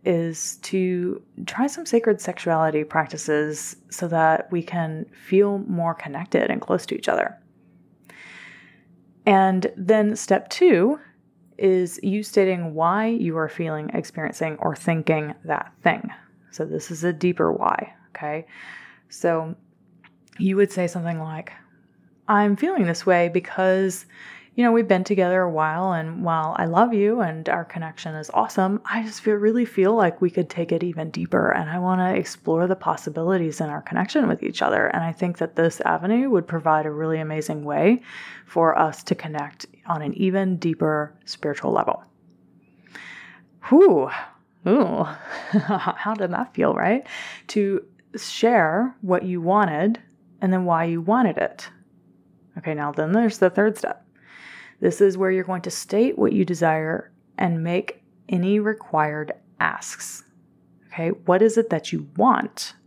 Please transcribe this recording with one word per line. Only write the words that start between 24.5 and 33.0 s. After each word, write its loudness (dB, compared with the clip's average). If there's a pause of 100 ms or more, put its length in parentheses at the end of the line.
you 2
know, 4
we've 2
been 2
together 2
a 0
while, 0
and -4
while 0
I 0
love 4
you 2
and -4
our 0
connection -10
is -10
awesome, 0
I -4
just -10
feel, 2
really 2
feel 2
like 2
we 2
could -2
take -4
it 0
even -6
deeper, 0
and 0
I -4
wanna 0
explore -2
the 0
possibilities -2